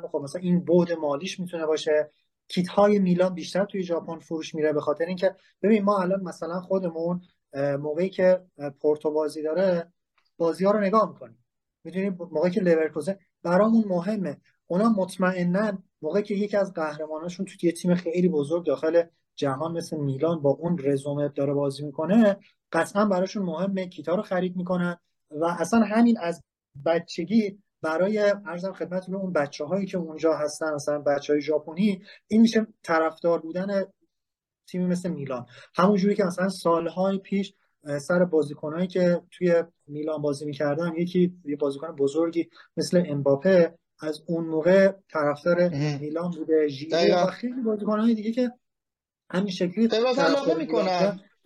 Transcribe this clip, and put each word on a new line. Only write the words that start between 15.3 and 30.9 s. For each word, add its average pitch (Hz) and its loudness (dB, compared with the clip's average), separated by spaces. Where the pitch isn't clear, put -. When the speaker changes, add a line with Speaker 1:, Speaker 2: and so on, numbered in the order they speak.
Speaker 1:
موقعی 160 0
که 208 -6
یکی 208 -2
از 196 0
قهرماناشون 156 -6
توی - -20
یه 170 2
تیم 175 0
خیلی 180 2
بزرگ 165 0
داخل 160 2
جهان 143 -2
مثل 165 -8
میلان 147 -2
با 139 4
اون 160 -2
رزومه 143 -2
داره 143 -2
بازی 143 -2
می‌کنه، 190 2
قطعاً 165 0
براشون 185 0
مهمه، 185 -4
کیتا 165 -6
رو 208 0
خرید 180 -4
می‌کنن 180 -2
و 151 -4
اصلاً 175 2
همین 226 4
از 170 -4
بچگی 180 0
برای 175 0
عرضم 196 0
خدمتتون 180 -6
اون 190 -6
بچه‌هایی 160 -2
که 180 -6
اونجا 160 0
هستن، 151 -4
مثلاً 147 -2